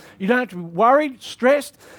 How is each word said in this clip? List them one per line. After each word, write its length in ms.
You 80
don't 100
have 120
to 60
be 60
worried, 600
stressed 560